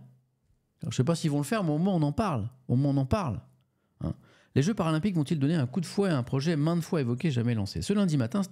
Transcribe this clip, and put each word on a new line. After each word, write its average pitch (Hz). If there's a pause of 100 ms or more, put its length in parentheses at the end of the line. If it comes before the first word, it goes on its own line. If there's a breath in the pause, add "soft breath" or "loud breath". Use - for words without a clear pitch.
(800)
Alors, -
je -
sais 127
pas 165
s'ils 160
vont 143
le 147
faire, 208
mais 151
au 151
moins 190
on 160
en 147
parle. 143 (200)
Au 123
moins 139
on 139
en 135
parle. 151 (640)
Hein. - (400 soft breath)
Les 135
Jeux 202
paralympiques 165
vont-ils 151
donner 147
un 135
coup 156
de 160
fouet 202
à 156
un 120
projet 135
maintes 160
fois 165
évoqué, 123
jamais 120
lancé ? 98
Ce -
lundi 196
matin, 135